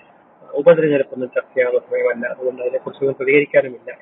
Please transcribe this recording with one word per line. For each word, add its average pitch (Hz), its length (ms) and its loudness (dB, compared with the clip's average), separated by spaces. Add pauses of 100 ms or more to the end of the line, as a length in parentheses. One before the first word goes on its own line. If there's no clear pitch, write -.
(520)
ഉപതെരഞ്ഞെടുപ്പൊന്നും 143 800 2
ചർച്ച - 280 -6
ചെയ്യാനുള്ള 123 220 0
സമയമല്ല, 123 480 -2
അതുകൊണ്ട് 127 340 -6
അതിനെക്കുറിച്ചൊന്നും 131 580 -4
പ്രതികരിക്കാനുമില്ല 135 840 -2